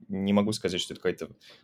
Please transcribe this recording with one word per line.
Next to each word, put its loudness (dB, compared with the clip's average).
не 0
могу 4
сказать, -2
что -8
это -18
какая-то -4